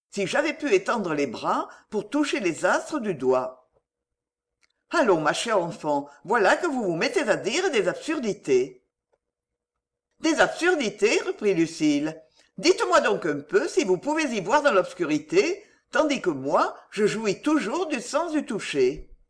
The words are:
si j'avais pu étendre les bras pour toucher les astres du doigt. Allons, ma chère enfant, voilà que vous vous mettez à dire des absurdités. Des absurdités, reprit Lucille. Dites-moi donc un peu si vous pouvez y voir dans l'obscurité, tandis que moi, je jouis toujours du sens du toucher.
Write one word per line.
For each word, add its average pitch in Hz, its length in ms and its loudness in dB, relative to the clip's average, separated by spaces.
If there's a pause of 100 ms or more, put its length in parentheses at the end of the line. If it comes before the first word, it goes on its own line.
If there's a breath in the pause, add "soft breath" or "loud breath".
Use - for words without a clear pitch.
(120)
si 196 160 -4
j'avais 302 260 0
pu 285 200 -2
étendre 190 400 0
les 143 140 0
bras 151 420 -4 (200 loud breath)
pour 208 200 -6
toucher 294 300 -2
les 170 260 -2
astres 277 340 0
du 214 140 -4
doigt. 127 560 -2 (1200)
Allons, 214 320 4
ma 156 100 2
chère 208 300 0
enfant, 147 480 -4 (160 loud breath)
voilà 214 320 4
que 359 100 -2
vous 262 160 -2
vous 175 120 -2
mettez 233 260 0
à 208 160 2
dire 349 340 -2
des 208 160 2
absurdités. 180 960 -2 (1400)
Des 311 220 2
absurdités, 277 800 2
reprit 214 320 -2
Lucille. 156 680 0 (360 soft breath)
Dites-moi 349 440 2
donc 214 240 0
un 143 140 -2
peu 214 280 -2
si 311 180 0
vous 185 120 2
pouvez 302 280 -2
y 240 160 -4
voir 254 220 0
dans 277 100 2
l'obscurité, 180 880 0 (280 loud breath)
tandis 277 300 2
que 180 80 0
moi, 156 460 0 (140 loud breath)
je 208 180 0
jouis 202 340 -2
toujours 302 460 0
du 277 140 -4
sens 311 320 -4
du 285 120 -2
toucher. 151 640 -2 (200)